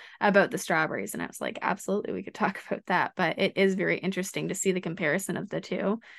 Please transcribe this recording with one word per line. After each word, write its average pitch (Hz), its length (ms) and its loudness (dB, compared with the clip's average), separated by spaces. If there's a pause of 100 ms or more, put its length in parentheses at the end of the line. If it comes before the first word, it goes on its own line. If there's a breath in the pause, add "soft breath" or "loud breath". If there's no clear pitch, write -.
(200 loud breath)
about 202 320 6
the 165 60 -2
strawberries, 151 560 0
and - 80 -4
I 82 60 -4
was - 120 -12
like, - 220 -4
"Absolutely, - 520 -2
we 185 100 -4
could - 100 -12
talk 196 300 -2
<laughs> - 40 -20
about - 200 -6
that." 170 280 2
But 170 240 0
it - 180 2
is 196 180 6
very 165 240 0
interesting 185 500 -4
to 185 60 -4
see 190 160 0
the 185 100 0
comparison 175 560 -2
of 180 120 -8
the - 120 -4
two. 196 380 0 (200 loud breath)